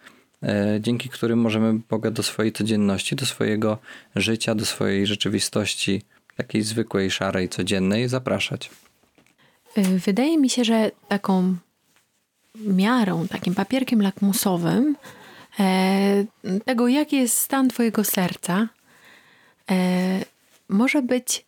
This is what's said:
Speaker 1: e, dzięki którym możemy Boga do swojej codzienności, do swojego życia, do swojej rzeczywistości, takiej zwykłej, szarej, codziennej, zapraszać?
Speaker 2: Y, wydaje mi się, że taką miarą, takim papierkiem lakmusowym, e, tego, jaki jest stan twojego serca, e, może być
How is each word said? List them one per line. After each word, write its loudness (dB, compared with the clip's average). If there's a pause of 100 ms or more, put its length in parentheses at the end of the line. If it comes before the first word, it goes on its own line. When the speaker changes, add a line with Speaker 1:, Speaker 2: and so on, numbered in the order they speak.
(440)
Speaker 1:
e, 0
dzięki -2
którym -2
możemy 2 (100)
Boga -2
do -4
swojej -2
codzienności, 0
do -4
swojego -2 (380)
życia, 0
do -2
swojej -2
rzeczywistości, -2 (340)
takiej -4
zwykłej, -2
szarej, -2
codziennej, 0
zapraszać? -4 (1080)
Speaker 2:
Y, 4 (180)
wydaje 2
mi 4
się, 0
że 2 (160)
taką 2 (1000)
miarą, 2
takim -4
papierkiem 0
lakmusowym, 2 (640)
e, 2 (400)
tego, 0
jaki 2
jest 2
stan 0
twojego 0
serca, -2 (1040)
e, 0 (440)
może 2
być -4